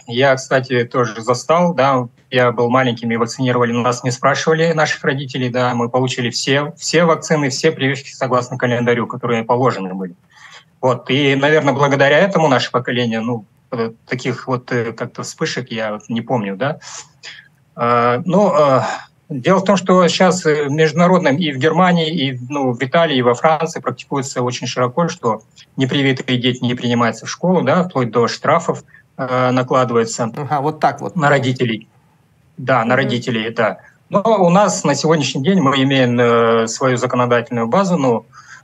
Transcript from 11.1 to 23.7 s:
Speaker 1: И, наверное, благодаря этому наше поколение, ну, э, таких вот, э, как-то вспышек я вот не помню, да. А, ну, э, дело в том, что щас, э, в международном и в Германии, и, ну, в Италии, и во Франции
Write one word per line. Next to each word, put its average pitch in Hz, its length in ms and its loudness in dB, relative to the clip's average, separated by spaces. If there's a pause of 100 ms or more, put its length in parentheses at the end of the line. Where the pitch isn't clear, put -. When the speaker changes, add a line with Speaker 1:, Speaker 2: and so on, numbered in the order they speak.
Speaker 1:
И, 139 240 2
наверное, 143 400 2
благодаря 139 460 4
этому 185 280 2
наше 123 220 0
поколение, 120 500 -2
ну, 113 280 -6 (220)
э, 117 200 -4 (180)
таких 127 380 -6
вот, 127 260 -4
э, 117 220 -2
как-то 120 300 -10
вспышек - 460 -6
я 110 220 -4
вот 107 160 -12
не 113 140 -4
помню, 104 340 -4
да. 143 220 -4 (1000)
А, 120 480 0
ну, 190 300 4
э, 139 260 4 (480)
дело 156 320 2
в 185 40 -6
том, 202 120 4
что 185 320 4
щас, 185 380 2
э, 151 200 2
в 139 40 -2
международном 156 680 2
и 156 160 -2
в 131 60 -8
Германии, 165 560 2
и, 135 240 -4 (100)
ну, 139 240 -2
в 120 100 -6
Италии, 156 340 2
и 123 60 2
во 120 120 4
Франции 160 460 0